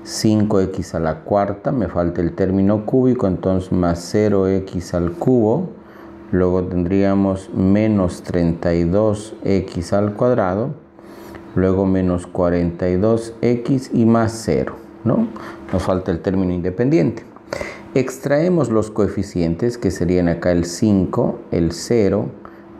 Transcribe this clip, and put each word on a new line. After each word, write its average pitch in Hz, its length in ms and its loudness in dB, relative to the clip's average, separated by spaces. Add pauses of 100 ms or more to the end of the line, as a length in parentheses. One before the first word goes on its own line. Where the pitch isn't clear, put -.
cinco 107 580 2
x 82 360 -2
a 85 40 -2
la 80 200 -2
cuarta, 101 520 0
me 120 160 0
falta 87 340 -2
el 82 120 0
término 98 540 2
cúbico, 127 400 2
entonces 92 440 0
más 87 280 0
cero 104 480 2
x 95 480 -2
al 85 160 0
cubo, 127 580 2 (600)
luego 92 320 2
tendríamos 95 920 0
menos 101 680 2
treinta 85 500 0
y 85 120 2
dos 101 580 0
x 92 500 -2
al 104 200 0
cuadrado, 117 600 0 (840)
luego 95 300 4
menos 92 400 0
cuarenta 87 640 0
y 92 60 2
dos 110 460 0
x 123 520 0
y 117 120 4
más 113 260 4 (140)
cero, 67 300 0 (280)
¿no? 226 240 2 (440)
Nos 90 120 0
falta 92 280 0
el 82 100 -2
término 92 320 0
independiente. 117 720 0 (680)
Extraemos 143 760 0
los 107 220 0
coeficientes, 92 880 -2
que 98 100 0
serían 90 400 2
acá 85 220 0
el 87 140 2
cinco, 107 720 0 (100)
el 85 220 0
cero, 107 560 0 (520)